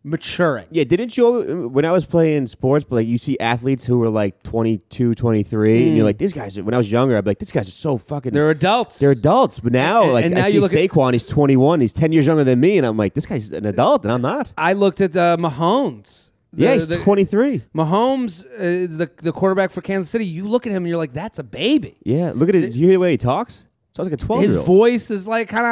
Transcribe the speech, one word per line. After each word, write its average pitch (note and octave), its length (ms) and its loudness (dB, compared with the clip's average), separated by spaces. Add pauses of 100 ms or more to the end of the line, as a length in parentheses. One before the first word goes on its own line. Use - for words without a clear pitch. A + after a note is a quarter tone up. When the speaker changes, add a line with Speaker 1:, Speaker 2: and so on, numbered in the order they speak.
Speaker 1:
maturing. D3 680 -4
Speaker 2:
Yeah, D#3 140 0
didn't G#3 320 -2
you, A#3 520 0
when C3+ 160 0
I E3 60 0
was F3 160 2
playing D#3 400 0
sports, C#3 420 -2
but, C3 80 -4
like, A2+ 120 2
you A#2+ 100 0
see - 220 -4
athletes A#2+ 440 -2
who B2 140 2
were, A2+ 100 2
like, G#2+ 360 -2
twenty-two, A2+ 720 -2
twenty-three, A2 720 2
and A2 80 2
you're A2 80 4
Speaker 1:
Mm. G#2 40 4
Speaker 2:
like, G#2+ 100 -2
"These F#3 140 -2
guys G#2 240 -12
are," G2 80 -10
when A2+ 100 -2
I B2 40 2
was G#2+ 120 0
younger, A#2+ 280 2
I'd F#2+ 60 -2
be G2+ 60 0
like, G2+ 100 -4
"These G#3 120 -12
guys A2 160 -4
are - 40 -16
so C#3 260 -4
fucking" C3 340 -10
Speaker 1:
They're D3 180 2
adults. F#3 500 -2
Speaker 2:
They're C#3 100 4
adults. C#3+ 480 2
But A#2 140 -2
now, F3 320 2
Speaker 1:
And, C#3+ 80 4
Speaker 2:
like, A#2 140 4
Speaker 1:
and E3+ 80 0
Speaker 2:
I - 80 2
Speaker 1:
now F#3+ 40 0
Speaker 2:
see - 80 2
Speaker 1:
you G3+ 60 4
look F#3+ 120 2
at D#3+ 60 4
Speaker 2:
Saquon, C3 340 2
he's A#2+ 140 0
twenty-one, C#3+ 540 4
he's A#2 120 0
ten D#3+ 200 0
years D3+ 140 4
younger D#3 180 2
than B2+ 160 2
me, F#3 180 4
and C3 80 2
I'm A2 100 -2
like, G#2 180 -2
"This D#3 120 -6
guy's G#2+ 260 -8
an G#2 140 -6
adult, D#3+ 380 0
and G#2+ 80 -2
I'm B2 100 -2
not." A3 340 -6
Speaker 1:
I E3+ 180 0
looked G3 260 0
at, F3 160 0
uh, E3+ 240 2
Mahomes. E3 880 -4 (220)
The, D#3+ 100 -4
Speaker 2:
Yeah, C4 120 4
he's E3 120 0
Speaker 1:
the E3 120 -4
Speaker 2:
twenty-three. G3+ 640 0 (120)
Speaker 1:
Mahomes, G3+ 720 -2
uh, F3+ 500 -4
the, E3 140 -4 (120)
the E3 100 -2
quarterback F#3+ 400 0
for F3+ 80 -10
Kansas F#3+ 280 -6
City, A3+ 160 -4
you F3+ 220 -8
look A#3 220 -2
at - 20 -6
him F#3 140 -4
and - 40 -6
you're E3+ 100 -4
like, C#3+ 160 -6
"That's F3+ 260 -10
a C3+ 40 -12
baby." G3 600 -4
Speaker 2:
Yeah, D3+ 280 -2
look D#3+ 160 0
at F#3 60 4
it. D#3 160 0
Speaker 1:
The A#2 80 -6
Speaker 2:
You E3 80 2
hear F#3+ 80 6
the F#3 60 4
way F3+ 100 2
he C3 60 2
talks? D3+ 500 -4 (240)
Sounds - 180 -8
like D#3 40 -8
a C#3+ 80 -4
Speaker 1:
His - 40 -8
Speaker 2:
twelve-year-old. G3+ 420 0
Speaker 1:
voice A3+ 440 4
is, G3 160 -8
like, A3+ 220 -4
kinda A3+ 240 -2